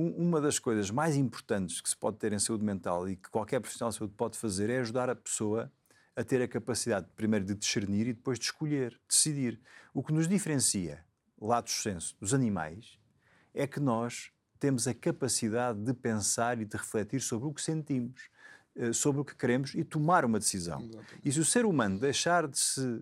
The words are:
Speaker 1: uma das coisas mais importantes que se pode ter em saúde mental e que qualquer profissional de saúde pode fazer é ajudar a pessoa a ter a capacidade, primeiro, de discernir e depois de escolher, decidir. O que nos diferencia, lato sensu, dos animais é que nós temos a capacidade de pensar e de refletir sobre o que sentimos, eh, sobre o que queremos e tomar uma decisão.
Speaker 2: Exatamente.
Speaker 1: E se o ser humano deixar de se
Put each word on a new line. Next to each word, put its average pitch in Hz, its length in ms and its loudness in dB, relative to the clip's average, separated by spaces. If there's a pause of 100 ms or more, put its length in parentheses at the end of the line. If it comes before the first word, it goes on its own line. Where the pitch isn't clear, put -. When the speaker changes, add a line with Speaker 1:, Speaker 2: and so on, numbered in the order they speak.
(180)
Speaker 1:
uma 170 240 4
das 143 180 2
coisas 107 320 2
mais 147 240 2
importantes 110 640 0
que - 100 -4
se - 60 -2
pode - 220 -2
ter 107 160 0
em 104 60 0
saúde 104 260 0
mental 92 420 -2
e 95 80 -4
que - 140 -16
qualquer 113 320 -2
profissional - 280 -4
de 104 80 -4
saúde 104 200 -6
pode 113 200 -4
fazer 104 320 0
é 127 100 0
ajudar 123 300 0
a 120 60 -2
pessoa 113 560 -2 (420)
a 110 120 -2
ter 127 160 2
a 123 60 2
capacidade, 107 680 -2
primeiro, 107 300 2
de 101 100 -2
discernir 101 520 0
e 127 60 -2
depois 117 260 -4
de - 60 -4
escolher, 143 640 -2
decidir. 135 540 2 (320)
O 139 100 0
que 151 80 -6
nos 160 160 4
diferencia, 120 760 0 (340)
lato 113 320 0
sensu, 90 480 -4
dos 104 140 -2
animais 101 640 -2 (560)
é 139 140 -2
que 139 120 -8
nós 120 520 -2 (280)
temos 135 280 2
a 123 60 0
capacidade 120 840 0
de 117 140 -2
pensar 117 680 0
e 110 60 -4
de 107 100 -8
refletir 110 460 -2
sobre 120 260 -2
o 156 60 -4
que - 80 -10
sentimos, 139 680 -4 (460)
eh, 117 180 0
sobre 139 280 2
o 143 40 -6
que - 100 -14
queremos 131 400 0
e 165 80 0
tomar 160 420 4
uma 110 140 2
decisão. 85 420 -2
Speaker 2:
Exatamente. - 420 -16
Speaker 1:
E 143 80 2
se 135 80 2
o 160 60 4
ser 240 200 4
humano 113 340 2
deixar 156 480 2
de 135 100 -8
se - 240 0 (200)